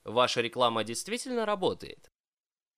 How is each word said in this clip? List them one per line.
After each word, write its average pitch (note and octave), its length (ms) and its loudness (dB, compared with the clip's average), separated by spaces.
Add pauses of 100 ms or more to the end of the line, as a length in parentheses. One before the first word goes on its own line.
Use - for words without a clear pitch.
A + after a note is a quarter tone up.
Ваша A#2+ 380 2
реклама A#2 420 2
действительно A3+ 640 -4
работает? - 640 -2 (680)